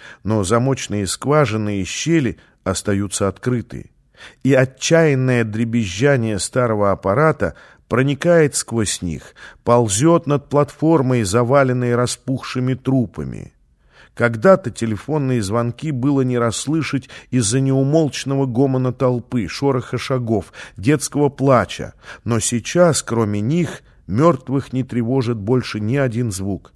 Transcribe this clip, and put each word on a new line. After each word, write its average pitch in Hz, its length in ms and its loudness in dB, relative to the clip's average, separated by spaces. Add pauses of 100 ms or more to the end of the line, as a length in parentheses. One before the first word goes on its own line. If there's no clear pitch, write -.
(220)
но 104 220 0
замочные 113 640 0
скважины 110 720 0
и 92 40 -2
щели 139 540 -2 (240)
остаются 98 640 -2
открыты. 110 640 -6 (540)
И 135 100 4
отчаянное 131 880 2
дребезжание 113 960 0
старого 107 540 0
аппарата – 104 640 0 (320)
проникает 143 640 2
сквозь - 480 -2
них, 82 320 -8 (300)
ползет 120 640 4
над 143 220 -2
платформой, 139 760 2
заваленной 123 720 2
распухшими 127 760 -2
трупами. 85 800 -4 (600)
Когда-то 120 560 2
телефонные 127 720 -2
звонки 117 480 -4
было 139 320 0
не 123 160 0
расслышать 131 720 -2 (200)
из-за 123 300 0
неумолчного 135 840 0
гомона 127 480 0
толпы, 123 520 -2
шороха 127 520 -2
шагов, 113 560 -2 (240)
детского 139 500 0
плача, 131 640 0 (320)
но 113 160 0
сейчас, 151 640 2
кроме 104 400 -2
них, 156 400 -2 (240)
мертвых 135 640 0
не 127 120 -4
тревожит 120 520 -2
больше 110 420 -2
ни 107 180 -2
один 123 360 -2
звук. 98 440 -8